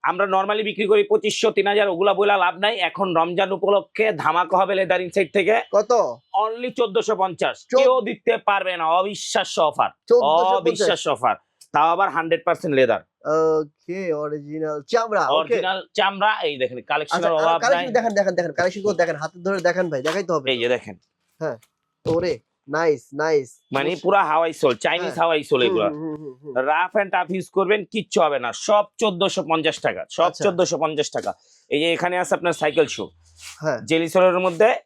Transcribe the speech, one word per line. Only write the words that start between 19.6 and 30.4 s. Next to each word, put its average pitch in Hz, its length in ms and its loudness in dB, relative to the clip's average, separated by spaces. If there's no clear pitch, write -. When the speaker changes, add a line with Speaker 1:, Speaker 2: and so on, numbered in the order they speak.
Speaker 2:
দেখান 175 300 0
ভাই, 135 120 -4
দেখাই 165 220 -2
তো 170 100 -2
হবে। 135 180 0
Speaker 1:
এই 127 60 0
যে 117 100 0
দেখেন। 117 260 -2
Speaker 2:
হ্যাঁ, 139 180 -6
ওরে। 165 320 0
নাইস, 151 460 0
নাইস। 147 460 -2
Speaker 1:
মানে 139 180 0
Speaker 2:
বুঝ- 175 120 -6
Speaker 1:
পুরা 190 220 2
হাওয়াই 165 280 0
সোল, 139 220 2
চাইনিজ 165 280 -2
Speaker 2:
হ্যাঁ। 156 120 -6
Speaker 1:
হাওয়াই 165 300 0
সোল 131 160 0
Speaker 2:
হুম, 120 100 2
Speaker 1:
এগুলা। 107 180 0
Speaker 2:
হুম, 151 100 -6
হুম, 156 180 -10
হুম, 151 160 -16
হুম। 135 240 -16
Speaker 1:
রাফ 156 400 0
and 196 140 -2
টাফ 175 200 -2
ইউজ 185 200 -6
করবেন, 196 340 0
কিচ্ছু 196 380 -2
হবে 147 160 2
না। 120 160 -6
সব 208 300 2
চোদ্দশো 190 440 0
পঞ্চাশ 156 360 0
টাকা, 98 320 -4
সব - 120 -2
Speaker 2:
আচ্ছা। 175 220 -2